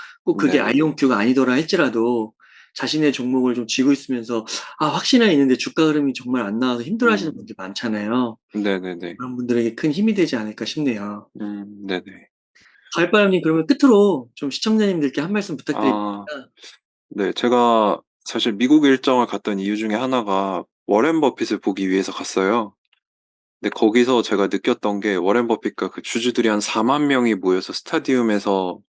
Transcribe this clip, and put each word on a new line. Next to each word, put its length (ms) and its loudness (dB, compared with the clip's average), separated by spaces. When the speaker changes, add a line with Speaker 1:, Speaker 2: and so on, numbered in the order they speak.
Speaker 1:
꼭 140 0
그게 220 2
Speaker 2:
네네. 60 0
Speaker 1:
아이온큐가 520 2
아니더라 360 2
할지라도 800 0
자신의 360 0
종목을 440 0
좀 100 -4
쥐고 260 0
있으면서 540 -4
아, 80 -2
확신은 460 2
있는데 260 4
주가 300 0
흐름이 260 0
정말 300 -4
안 160 -4
나와서 240 -2
힘들어하시는 480 0
Speaker 2:
음. 60 -16
Speaker 1:
분들 200 -16
많잖아요. 800 -6
Speaker 2:
네네네. 640 -4
Speaker 1:
그런 180 -12
분들에게 380 -2
큰 180 -4
힘이 220 0
되지 220 0
않을까 300 -8
싶네요. 640 -6
Speaker 2:
음, 240 -10
네네. 160 -4
Speaker 1:
가을바람님, 480 4
그러면 220 2
끝으로 680 4
좀 160 -6
시청자님들께 680 0
한 120 -4
말씀 220 -4
Speaker 2:
아. 20 -12
Speaker 1:
부탁드리겠습니다. 680 -2
Speaker 2:
네, 240 -2
제가 680 4
사실 280 -2
미국 320 4
일정을 420 4
갔던 320 -4
이유 180 -2
중에 180 -4
하나가 680 -2
워렌 360 2
버핏을 380 0
보기 300 -2
위해서 220 0
갔어요. 640 -2
근데 120 -4
거기서 480 4
제가 260 0
느꼈던 520 -2
게 160 -2
워렌 320 2
버핏과 440 -4
그 100 -12
주주들이 480 0
한 120 2
사만 460 0
명이 280 2
모여서 380 -2
스타디움에서 1080 0